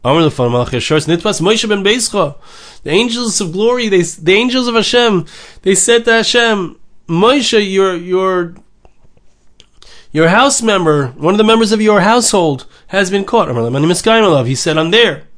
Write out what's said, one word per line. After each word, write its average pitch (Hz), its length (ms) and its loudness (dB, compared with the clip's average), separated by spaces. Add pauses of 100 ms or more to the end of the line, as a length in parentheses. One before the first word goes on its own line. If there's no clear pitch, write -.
Amar 156 200 2
Lefan 127 260 0
Malach 123 200 -2
Yashar 156 360 -2
Nitpas 170 360 -2
Moshe 220 280 0
ben 202 140 -2
Beischa. 202 520 -2 (460)
The 143 80 -10
angels 226 500 -2
of 180 120 -6
glory, 233 360 -2
they, 190 140 2
the 165 320 -2
angels 240 340 0
of 233 60 -4
Hashem, 226 540 0 (340)
they 190 140 0
said 233 300 0
to 233 80 2
Hashem, 220 680 0 (280)
"Moshe, 208 640 2
your, 190 240 0
your, 180 600 -2 (1600)
your 156 180 2
house 247 340 2
member, 156 460 0
one 156 260 -2
of - 20 0
the 220 60 2
members 226 280 2
of 220 100 0
your 208 200 4
household, 196 640 0 (220)
has 190 240 -2
been 196 140 -2
caught." 208 240 0
Amar 117 120 -2
Lefan 131 240 -2
Nimis 175 180 -2
Kaim 226 200 2
Alav. 143 240 2
He 131 80 -2
said, 156 220 -4
"I'm 160 120 -2
there." 202 380 0 (100)